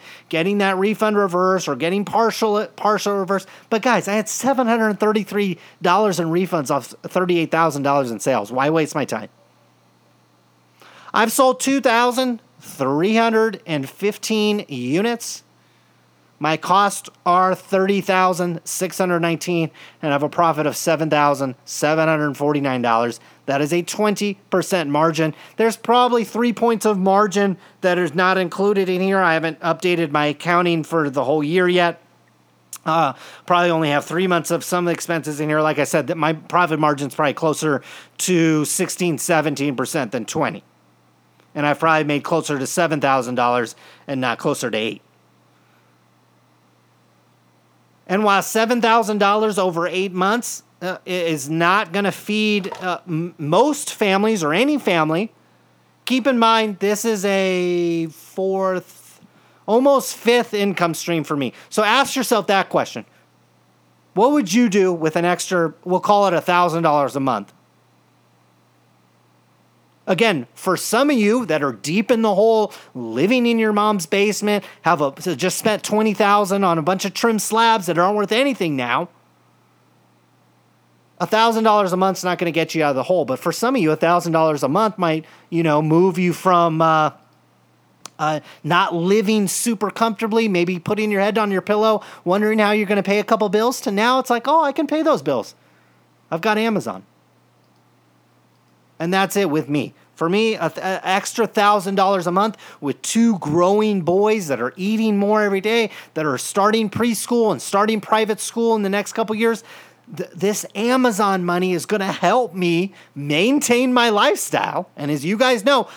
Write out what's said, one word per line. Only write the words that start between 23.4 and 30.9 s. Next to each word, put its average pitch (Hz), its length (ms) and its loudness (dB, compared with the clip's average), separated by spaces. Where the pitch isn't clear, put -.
That 139 140 0
is 147 120 -2
a 175 80 0
twenty 208 540 -2
percent 170 400 0
margin. 156 420 0
There's 226 220 0
probably 240 460 2
three 233 300 -2
points 233 320 0
of 208 140 2
margin 196 580 2
that 180 160 2
is 170 160 -2
not 185 240 2
included 190 500 0
in 180 140 -2
here. 190 160 2
I 175 160 2
haven't 160 280 -2
updated 165 500 0
my 147 160 2
accounting 170 560 0
for 156 260 -2